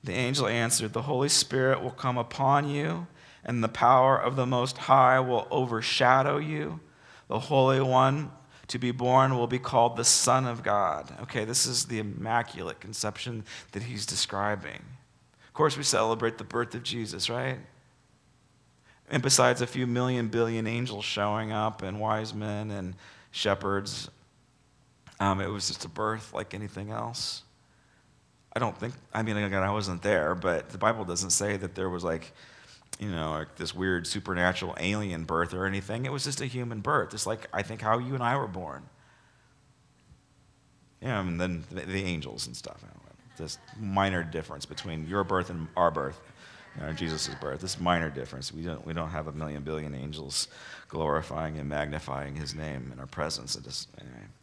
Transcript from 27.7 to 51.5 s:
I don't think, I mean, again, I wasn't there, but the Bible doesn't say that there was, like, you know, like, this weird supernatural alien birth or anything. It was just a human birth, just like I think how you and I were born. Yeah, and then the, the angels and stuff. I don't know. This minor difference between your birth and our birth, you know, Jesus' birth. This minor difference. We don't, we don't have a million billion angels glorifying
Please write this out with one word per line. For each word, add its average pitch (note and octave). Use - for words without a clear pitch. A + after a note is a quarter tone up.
I -
don't A2+
think, B2
I A2
mean, A2
again, G2
I G2+
wasn't F#2+
there, F2+
but F2
the -
Bible G#2+
doesn't F2
say G2+
that F#2+
there F#2+
was, F2
like, E2
you G2+
know, D#2+
like, D#2
this E2+
weird F2+
supernatural F2+
alien F#2
birth E2+
or F#2
anything. G2
It C3
was C#3
just C#3
a C#3
human A#2+
birth, C3+
just G#2+
like A2
I G2
think G#2+
how A2
you B2+
and B2
I A#2+
were C3
born. F2
Yeah, A#2+
and F2
then F2+
the, F2+
the F#2+
angels D#2
and A#1
stuff. -
I G1+
don't -
know. -
This -
minor G2
difference D#2
between D#2
your G2
birth F#2
and E2
our E2+
birth, C#2+
you -
know, D#2
Jesus' D#2
birth. D2
This F#2
minor F2
difference. C2+
We D#2
don't, E2+
we D#2+
don't D#2+
have D#2
a D2+
million D2
billion D2+
angels C#2
glorifying D#2